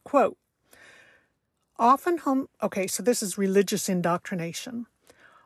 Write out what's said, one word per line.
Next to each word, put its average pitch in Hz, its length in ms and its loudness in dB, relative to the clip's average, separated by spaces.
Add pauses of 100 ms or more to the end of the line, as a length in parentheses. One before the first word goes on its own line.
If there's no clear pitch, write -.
Quote, - 340 2 (1400)
"Often 277 400 4
home," 269 300 -2 (140)
okay, 196 240 -2
so - 160 -6
this 233 200 0
is 190 140 -6
religious 196 540 0
indoctrination. 175 960 -4 (600)